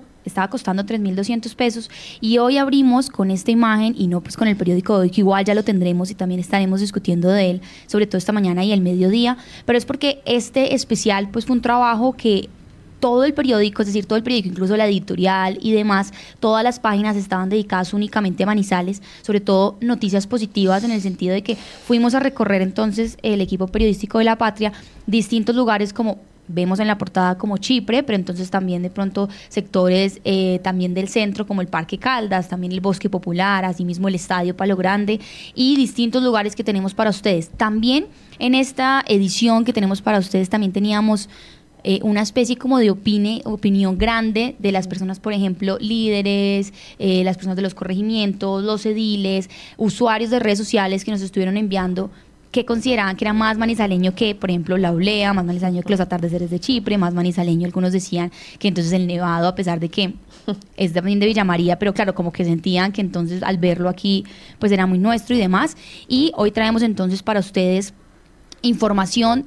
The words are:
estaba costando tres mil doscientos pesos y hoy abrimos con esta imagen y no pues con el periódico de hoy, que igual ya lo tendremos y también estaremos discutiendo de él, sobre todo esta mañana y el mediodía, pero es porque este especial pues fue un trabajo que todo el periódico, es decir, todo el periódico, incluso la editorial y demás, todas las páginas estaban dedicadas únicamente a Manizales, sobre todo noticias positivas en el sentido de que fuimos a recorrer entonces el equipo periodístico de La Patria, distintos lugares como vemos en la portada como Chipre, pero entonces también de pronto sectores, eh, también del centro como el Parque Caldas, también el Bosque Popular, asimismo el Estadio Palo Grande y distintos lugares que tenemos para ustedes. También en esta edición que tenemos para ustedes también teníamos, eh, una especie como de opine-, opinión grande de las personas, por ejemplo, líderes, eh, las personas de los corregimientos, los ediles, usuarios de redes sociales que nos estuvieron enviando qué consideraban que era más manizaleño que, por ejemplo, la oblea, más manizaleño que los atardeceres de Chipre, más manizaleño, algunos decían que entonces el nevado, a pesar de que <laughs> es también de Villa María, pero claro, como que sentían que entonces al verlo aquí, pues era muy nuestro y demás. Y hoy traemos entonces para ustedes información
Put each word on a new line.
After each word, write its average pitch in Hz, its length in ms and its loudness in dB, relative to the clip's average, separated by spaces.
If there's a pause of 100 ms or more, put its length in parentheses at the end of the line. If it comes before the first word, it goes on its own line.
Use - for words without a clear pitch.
(260)
estaba 190 240 -2
costando 196 360 -4
tres 220 140 -6
mil 196 160 -2
doscientos 220 380 -4
pesos 233 380 -4 (300)
y 226 180 2
hoy 254 180 4
abrimos 269 540 4
con 190 180 0
esta 190 220 0
imagen 226 440 4
y 190 120 0
no 175 140 0
pues - 140 -14
con 220 120 0
el 208 80 2
periódico 180 400 0
de 190 60 4
hoy, 180 100 2
que 214 100 2
igual 196 240 4
ya 208 80 2
lo 214 100 2
tendremos 180 480 0
y 208 40 -12
también 180 240 -4
estaremos 190 420 0
discutiendo 180 480 0
de 190 220 4
él, 180 100 -4 (240)
sobre 208 220 2
todo 190 100 -2
esta 185 160 -2
mañana 185 320 2
y 208 60 0
el 202 100 4
mediodía, 190 560 2 (280)
pero 240 120 2
es 240 80 0
porque 277 400 -4
este 240 480 0
especial 202 560 0
pues 226 160 -6
fue 254 100 2
un 233 60 2
trabajo 240 520 2
que 214 360 0 (500)
todo 247 240 4
el 294 100 2
periódico, 226 480 2
es 208 60 0
decir, 202 180 -2
todo 214 120 0
el 226 60 0
periódico, 226 260 0
incluso 185 260 0
la 214 120 2
editorial 190 720 0
y 220 100 0
demás, 202 400 2 (280)
todas 220 240 2
las 240 160 0
páginas 208 360 0
estaban 190 340 -2
dedicadas 202 440 -2
únicamente 202 500 -2
a 185 40 2
Manizales, 196 540 -2 (200)
sobre 202 180 0
todo 202 420 2
noticias 202 460 0
positivas 202 560 0
en 240 80 0
el 214 100 -2
sentido 185 320 -2
de 196 100 -2
que 220 120 -4
fuimos 240 600 0
a 269 40 2
recorrer 220 420 0
entonces 214 600 -2
el 208 200 0
equipo 185 260 -2
periodístico 208 500 0
de 226 60 4
La 226 140 2
Patria, 214 360 -2 (320)
distintos 226 500 0
lugares 208 380 0
como 220 240 -2 (320)
vemos 180 300 0
en 214 80 0
la 208 100 0
portada 185 400 0
como 202 200 -4
Chipre, 247 460 0
pero 233 120 -2
entonces 185 340 -4
también 185 320 -2
de 180 80 -4
pronto 196 380 -2 (220)
sectores, 190 760 0
eh, 185 400 0
también 185 300 -2
del 190 160 -2
centro 208 360 -2
como 202 160 -4
el 180 60 -4
Parque 165 300 -6
Caldas, 208 500 -2
también 180 240 -6
el 185 80 -4
Bosque 190 300 -2
Popular, 185 560 0
asimismo 180 420 -2
el 190 80 0
Estadio 180 400 -2
Palo 196 220 0
Grande 202 420 0 (340)
y 262 220 2
distintos 240 480 2
lugares 208 320 0
que 233 80 -6
tenemos 196 300 -2
para 220 160 2
ustedes. 180 400 0
También 240 580 0 (320)
en 254 160 2
esta 269 520 2
edición 220 580 2
que 233 80 0
tenemos 196 280 0
para 214 180 2
ustedes 190 300 0
también 208 220 0
teníamos, 208 580 0 (540)
eh, 196 200 2
una 208 180 2
especie 240 360 0
como 262 220 2
de 214 120 6
opine-, 208 540 0
opinión 196 520 0
grande 226 640 0
de 202 120 0
las 185 160 -2
personas, 190 320 -6
por 220 120 -6
ejemplo, 190 480 -2
líderes, 202 960 0 (260)
eh, 185 240 2
las 185 140 0
personas 185 180 -6
de 190 60 -4
los 190 140 -4
corregimientos, 196 880 -2
los 214 220 -2
ediles, 202 640 -2 (280)
usuarios 226 520 0
de 247 100 2
redes 214 180 2
sociales 196 480 0
que 214 60 -4
nos 202 100 -2
estuvieron 190 340 -2
enviando 190 540 -2 (420)
qué 240 140 0
consideraban 226 500 0
que 214 100 -4
era 214 80 0
más 220 240 2
manizaleño 202 580 2
que, 214 180 0
por 208 160 -4
ejemplo, 180 280 0
la 180 140 2
oblea, 202 420 2
más 185 120 0
manizaleño 175 380 -2
que - 80 -4
los 196 80 2
atardeceres 175 500 -2
de 175 100 -2
Chipre, 208 380 -2
más 175 160 0
manizaleño, 175 520 0
algunos 180 280 -2
decían 175 380 -2 (260)
que 208 120 -2
entonces 170 240 0
el 185 120 2
nevado, 175 420 0
a 185 80 -2
pesar 180 240 -2
de 165 100 -4
que 202 260 -4 (300)
<laughs> - 300 -8
es 180 160 0
también 190 280 0
de 202 80 4
Villa 220 160 2
María, 175 340 2
pero 202 160 0
claro, 196 220 0
como 170 160 -2
que 185 120 -4
sentían 180 480 0
que 208 100 -4
entonces 180 420 -4
al 190 160 -2
verlo 175 300 2
aquí, 196 360 -2 (340)
pues 208 120 2
era 190 160 4
muy 185 100 2
nuestro 233 380 2
y 240 40 4
demás. 196 380 2 (300)
Y 285 280 2
hoy 208 160 2
traemos 220 300 2
entonces 190 400 0
para 214 180 0
ustedes 185 540 0 (680)
información 226 840 2